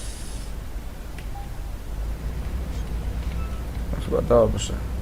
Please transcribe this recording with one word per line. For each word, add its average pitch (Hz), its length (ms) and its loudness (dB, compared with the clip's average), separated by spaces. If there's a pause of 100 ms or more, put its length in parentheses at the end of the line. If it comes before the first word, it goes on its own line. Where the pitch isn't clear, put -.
(4000)
No - 120 0
chyba - 180 4
dobrze. 110 520 6 (280)